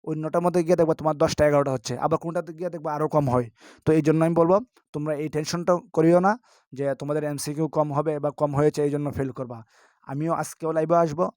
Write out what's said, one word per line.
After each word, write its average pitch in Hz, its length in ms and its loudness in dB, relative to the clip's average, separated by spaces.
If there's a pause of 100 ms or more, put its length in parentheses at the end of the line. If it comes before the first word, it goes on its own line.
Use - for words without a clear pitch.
অন্যটার 156 380 -2
মধ্যে 175 220 2
গিয়ে 165 120 4
দেখবা 156 180 2
তোমার 156 220 -2
দশটা, 151 300 2
এগারোটা 143 260 4
হচ্ছে, 123 260 -6
আবার 156 200 0
কোনটাতে 170 340 -6
গিয়ে 170 180 -8
দেখবা 156 240 -8
আরও 151 140 -2
কম 147 200 2
হয়। 123 220 0 (340)
তো 156 80 2
এই 156 100 4
জন্য 160 220 2
আমি 165 100 2
বলবো, 170 260 4 (320)
তোমরা 151 220 -4
এই 151 140 -6
টেনশনটা 160 440 -2 (200)
করিও 165 280 6
না 202 180 2 (340)
যে 139 220 -4
তোমাদের 147 300 -4
এমসিকিউ 147 440 -4
কম 151 240 -2
হবে 151 260 -2
বা 143 120 -2
কম 147 240 -2
হয়েছে, 147 280 2
এই 147 80 2
জন্য 147 200 -4
ফেল 135 200 -4
করবা। 123 280 -12 (480)
আমিও 151 260 -6
আজকেও 160 400 -6
লাইভে 160 240 2
আসবো 165 400 2